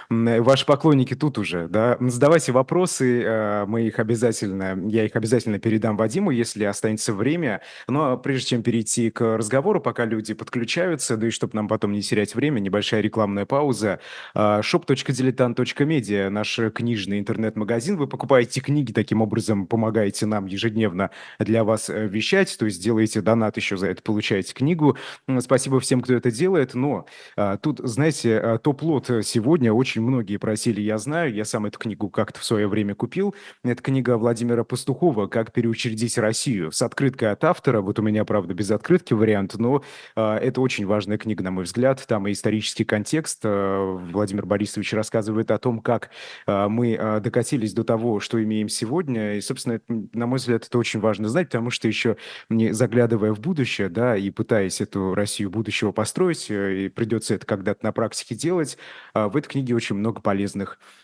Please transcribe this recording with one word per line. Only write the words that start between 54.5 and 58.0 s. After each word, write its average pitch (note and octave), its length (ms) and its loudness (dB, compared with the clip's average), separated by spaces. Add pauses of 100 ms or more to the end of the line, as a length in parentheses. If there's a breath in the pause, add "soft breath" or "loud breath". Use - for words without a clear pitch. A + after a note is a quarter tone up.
эту F#2+ 340 -2
Россию G2+ 360 -2
будущего G#2 420 -2
построить, D#3+ 580 0
э, G2 360 -2
и - 20 -4
придется A2+ 460 -2
это - 120 -6
когда-то G2+ 380 -4
на G#2+ 80 0
практике - 440 -4